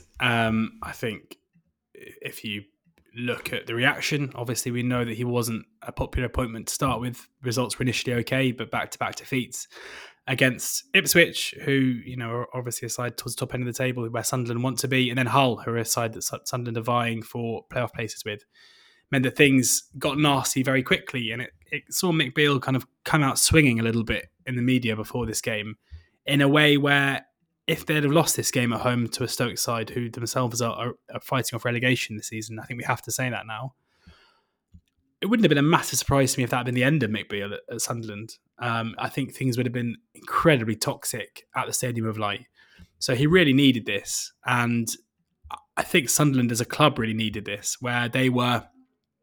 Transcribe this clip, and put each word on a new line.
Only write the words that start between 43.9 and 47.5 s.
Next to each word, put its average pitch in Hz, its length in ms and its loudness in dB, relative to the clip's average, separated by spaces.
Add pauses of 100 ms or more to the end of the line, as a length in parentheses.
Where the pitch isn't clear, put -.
and 120 440 2 (880)
I - 60 0
think 156 280 2
Sunderland 131 420 4
as 113 80 -2
a 120 60 -2
club 147 320 2
really 113 160 0
needed 107 320 -4
this, - 340 -8